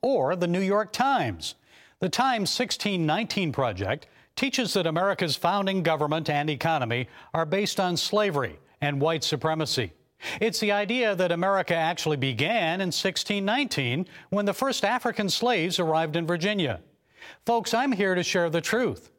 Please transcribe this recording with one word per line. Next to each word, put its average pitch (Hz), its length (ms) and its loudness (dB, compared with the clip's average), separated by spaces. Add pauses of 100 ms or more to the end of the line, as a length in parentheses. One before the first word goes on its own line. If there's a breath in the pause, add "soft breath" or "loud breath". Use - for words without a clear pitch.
or 185 320 4
the 175 100 0
New 175 160 2
York 202 320 2
Times? 190 600 0 (440 loud breath)
The 185 80 0
Times' 240 440 2
sixteen 196 560 -2
nineteen 180 440 0
Project 113 540 -2 (300 soft breath)
teaches 262 380 -2
that 185 120 2
America's 170 500 0
founding 190 460 0
government 156 480 0
and 147 220 0
economy 127 560 0 (260 loud breath)
are 165 140 0
based 196 320 -2
on 180 180 0
slavery 185 640 0 (200 soft breath)
and 143 220 0
white 156 220 0
supremacy. 151 680 -2 (480 loud breath)
It's 220 200 0
the 208 120 0
idea 208 440 0
that 180 160 2
America 185 420 2
actually 160 440 0
began 160 600 0
in 180 120 0
sixteen 196 520 -2
nineteen 185 600 0 (240 loud breath)
when 202 160 0
the 202 80 0
first 262 320 0
African 220 440 0
slaves 185 500 0
arrived 160 360 0
in 170 120 0
Virginia. 170 520 0 (640 loud breath)
Folks, 233 300 0
I'm 262 180 2
here 196 220 2
to 180 80 2
share 170 300 0
the 160 100 0
truth. 214 580 -2